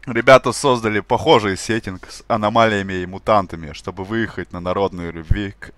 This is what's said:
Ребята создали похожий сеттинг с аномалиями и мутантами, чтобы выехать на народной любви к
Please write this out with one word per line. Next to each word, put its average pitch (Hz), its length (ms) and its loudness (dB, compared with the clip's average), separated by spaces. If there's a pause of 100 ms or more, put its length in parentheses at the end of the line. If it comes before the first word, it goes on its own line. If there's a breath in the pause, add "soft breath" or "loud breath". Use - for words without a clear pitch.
Ребята 123 440 4
создали 110 500 0
похожий 104 540 2
сеттинг 104 540 -6
с - 180 -18
аномалиями 107 760 0
и - 20 -8
мутантами, 90 680 -2
чтобы 95 320 -12
выехать 104 480 -6
на 90 60 -10
народной 90 520 -4
любви 95 480 -4
к - 180 -18